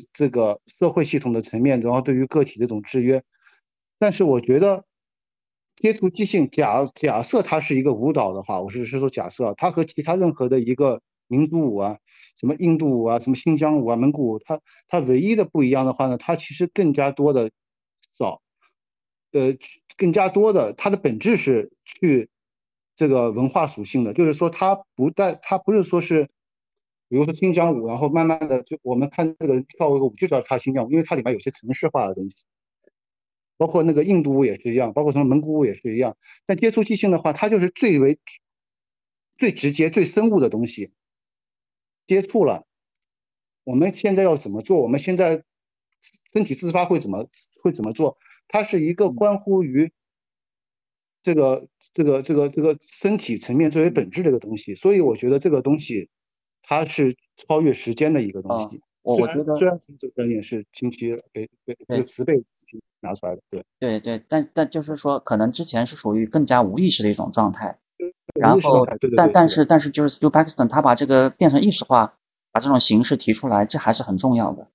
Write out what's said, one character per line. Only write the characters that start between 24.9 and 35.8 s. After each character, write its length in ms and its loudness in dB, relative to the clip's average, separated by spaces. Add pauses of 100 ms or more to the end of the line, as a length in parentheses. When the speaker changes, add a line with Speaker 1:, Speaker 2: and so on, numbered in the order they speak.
Speaker 1:
不 160 0
带， 320 0
它 160 -4
不 140 -2
是 100 4
说 180 0
是， 240 0 (840)
比 80 -2
如 80 2
说 100 -4
新 200 0
疆 260 2
舞， 60 -6
然 100 -6
后 140 -2
慢 160 2
慢 120 0 (100)
的 160 0
就 180 -10
我 120 -4
们 160 0
看 280 -4
这 80 -6
个 80 2
人 140 -2
跳 280 0
一 40 2
个 60 0
舞 80 0
就 120 -4
知 20 -2
道 140 0
它 160 -2
新 160 -4
疆 120 -2
舞， 40 -8
因 80 0
为 40 2
它 140 -4
里 60 -4
面 100 -2
有 60 -4
些 120 -6
程 240 -10
式 140 -4
化 200 -2
的 60 -6
东 160 -8
西。 140 -20 (1120)
包 80 0
括 160 0
那 100 2
个 100 2
印 200 2
度 140 0
舞 100 4
也 120 -2
是 140 -6
一 20 -4
样， 200 0
包 80 0
括 100 0
什 60 0
么 80 2
蒙 160 4
古 100 -6
舞 140 0
也 80 -2
是 200 -8